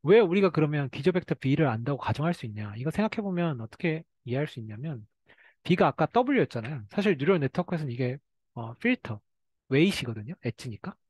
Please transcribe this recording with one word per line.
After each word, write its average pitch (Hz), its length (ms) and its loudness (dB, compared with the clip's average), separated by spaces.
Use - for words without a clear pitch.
왜 196 160 8
우리가 190 320 4
그러면 147 380 0
기저 151 220 0
벡터 170 240 -2
B를 143 320 2
안다고 120 320 -2
가정할 151 340 -2
수 - 120 -8
있냐? 104 320 -8
이거 139 140 -4
생각해보면 180 720 -2
어떻게 160 420 -4
이해할 135 220 -2
수 - 120 -12
있냐면 110 480 -10
B가 180 240 4
아까 151 260 2
W였잖아요. 156 760 0
사실 196 280 0
뉴럴 160 220 2
네트워크에서는 151 520 -2
이게, 127 260 -4
어, 117 220 -10
필터, 233 440 -2
웨이시거든요. 131 760 0
엣지니까. 120 520 -8